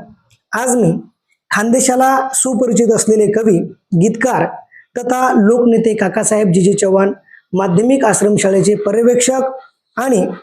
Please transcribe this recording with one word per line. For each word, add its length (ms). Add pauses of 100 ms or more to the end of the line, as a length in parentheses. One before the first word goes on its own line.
(520)
आज 240
मी 160 (580)
खानदेशाला 840
सुपरिचित 580
असलेले 400
कवी, 260 (380)
गीतकार 500 (500)
तथा 360
लोकनेते 640
काकासाहेब 560
जी 80
जे 120
चव्हाण 400 (400)
माध्यमिक 520
आश्रमशाळेचे 680
पर्यवेक्षक 680 (540)
आणि 300 (160)